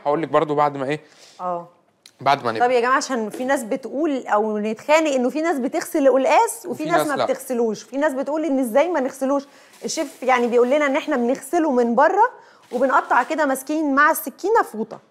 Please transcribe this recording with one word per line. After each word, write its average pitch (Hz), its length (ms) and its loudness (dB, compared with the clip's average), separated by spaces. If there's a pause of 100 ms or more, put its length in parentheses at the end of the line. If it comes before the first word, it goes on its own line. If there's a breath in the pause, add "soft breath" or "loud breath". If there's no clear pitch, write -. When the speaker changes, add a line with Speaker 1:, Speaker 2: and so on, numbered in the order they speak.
Speaker 1:
هقول 151 160 0
لك 151 60 -4
برضو 151 280 2
بعد 147 220 0
ما 135 80 -6
ايه؟ 151 160 -4 (400 loud breath)
Speaker 2:
اه. 175 260 -6 (540)
Speaker 1:
بعد 139 240 2
ما - 60 0
نبدا. 233 140 0
Speaker 2:
طب 247 60 2
يا 247 80 2
جماعه 254 180 2
عشان 254 320 -4
في 254 160 -8
ناس 269 180 0
بتقول 269 640 -4
او 214 300 0
نتخانق 285 540 0
انه 254 180 0
في 302 120 -4
ناس 320 180 -2
بتغسل 277 480 0
القلقاس 269 520 2
وفي - 80 -14
Speaker 1:
وفي 320 180 -6
Speaker 2:
ناس 339 120 0
Speaker 1:
ناس 302 100 2
Speaker 2:
ما 285 60 -2
Speaker 1:
لا. 247 120 0
Speaker 2:
بتغسلوش، 233 580 -2
في - 140 -10
ناس 294 160 0
بتقول 277 320 -4
ان 269 140 0
ازاي 269 300 2
ما 330 100 0
نغسلوش؟ 269 440 -2 (420 loud breath)
الشيف 285 380 -8
يعني 247 240 2
بيقول 240 220 4
لنا 294 160 2
ان 269 120 0
احنا 302 180 -2
بنغسله 269 560 0
من 240 240 2
بره 370 340 4 (420 loud breath)
وبنقطع 262 520 2
كده 302 220 -2
ماسكين 277 500 -2
مع 294 160 6
السكينه 370 520 0
فوطه، - 360 -8 (120)